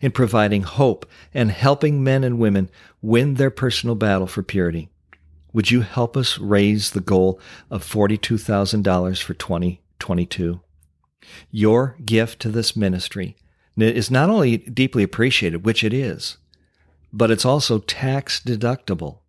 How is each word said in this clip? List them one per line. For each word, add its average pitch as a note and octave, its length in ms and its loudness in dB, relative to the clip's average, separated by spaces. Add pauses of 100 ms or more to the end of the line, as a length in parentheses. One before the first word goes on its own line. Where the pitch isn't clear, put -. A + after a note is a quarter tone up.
in C#3 80 2
providing G#2 540 2
hope B2 420 0 (260)
and A#2+ 180 0
helping C#3+ 540 0
men C3+ 200 2
and B2 140 -2
women G2+ 300 2 (320)
win A#2+ 340 2
their C3+ 160 2
personal A#2+ 440 -2
battle G2 320 2
for F#2+ 160 -6
purity. E2+ 480 -2 (640)
Would A2 160 0
you B2 100 4
help A#2 340 -2
us C3 240 -2
raise G#2 520 2
the G2+ 100 -4
goal F#2 400 2 (300)
of G2+ 120 -6
forty-two G#2+ 540 0
thousand G2+ 480 0
dollars F#2 340 0
for - 140 -8
twenty F2+ 480 -4 (180)
twenty-two? F2+ 600 -4 (920)
Your A2+ 540 2
gift A2 360 0
to A2+ 100 -6
this A2+ 260 -2
ministry F#2+ 580 -4 (400)
is A2 360 0
not C3+ 180 2
only D3 300 2
deeply B2 440 0
appreciated, G2 640 0
which A2 180 0
it A2 120 0
is, B2+ 420 -6 (760)
but A2+ 160 2
it's A2+ 160 2
also C3 320 2
tax - 680 -4
deductible. A2 840 -4